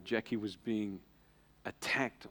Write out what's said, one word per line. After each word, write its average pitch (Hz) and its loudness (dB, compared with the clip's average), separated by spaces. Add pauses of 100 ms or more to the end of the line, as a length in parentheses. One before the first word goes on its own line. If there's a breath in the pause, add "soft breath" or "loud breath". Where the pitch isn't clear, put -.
Jackie 113 2
was 104 -2
being 104 0 (640 soft breath)
attacked - 0